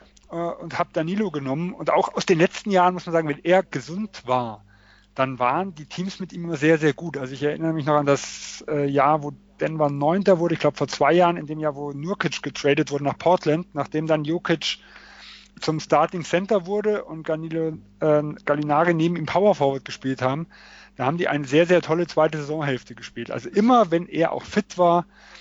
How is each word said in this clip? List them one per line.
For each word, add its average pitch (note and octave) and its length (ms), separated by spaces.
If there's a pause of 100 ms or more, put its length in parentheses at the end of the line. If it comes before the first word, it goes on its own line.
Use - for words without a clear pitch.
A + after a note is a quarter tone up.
(300)
äh, E3+ 60
und E3 420
hab - 140
Danilo F3+ 380
genommen. D3 420
Und - 180
auch - 240
aus - 120
den F3 120
letzten - 320
Jahren F3+ 240
muss F3 120
man E3+ 60
sagen, E3 160
wenn C#3+ 160
er F3+ 180
gesund F3 640
war, A#2 380 (500)
dann C3 260
waren D#3+ 340
die D3+ 120
Teams F#3 340
mit F#3 120
ihm F3 120
immer E3+ 120
sehr, D#3 220
sehr D3+ 140
gut. D#3+ 240
Also C3+ 180
ich C3 80
erinnere D3 300
mich D#3+ 120
noch D3 120
an D3 100
das, - 640
äh, D3 180
Jahr, C#3+ 360
wo C#3+ 100 (280)
Denver D3+ 300
Neunter E3+ 480
wurde, E3 160
ich - 60
glaub, D3 160
vor C#3 120
zwei C#3+ 240
Jahren, F3 240
in D#3+ 100
dem D#3 120
Jahr, D3+ 160
wo C#3+ 180
Nurkic D#3 500
getradet C#3+ 480
wurde C#3+ 140
nach C3+ 140
Portland, E3 560
nachdem D#3 320
dann D#3 180
Jokic E3 540 (800)
zum D#3 200
Starting E3 440
Center F#3+ 400
wurde G#3 400
und D#3+ 240
Danilo, D#3+ 500 (220)
äh, D3+ 220 (220)
Gallinari D3+ 500
neben E3 220
ihm D#3+ 100
Power G3 280
Forward C#3 300
gespielt - 380
haben, C#3 240 (500)
da B2+ 100
haben D#3 120
die E3+ 100
eine D3 160
sehr, D3 220
sehr E3+ 160
tolle E3 240
zweite D#3 320
Saisonhälfte C#3+ 560
gespielt. - 360
Also B2 180
immer, A3 420
wenn E3+ 160
er D#3+ 260
auch - 120
fit - 340
war, F3 280 (340)